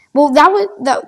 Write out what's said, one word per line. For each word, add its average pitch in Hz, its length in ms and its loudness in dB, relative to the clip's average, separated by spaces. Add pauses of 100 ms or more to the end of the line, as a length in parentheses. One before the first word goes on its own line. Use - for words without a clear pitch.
(120)
well, 285 200 0
that 302 200 4
was, 403 160 -4 (160)
that, 247 220 -4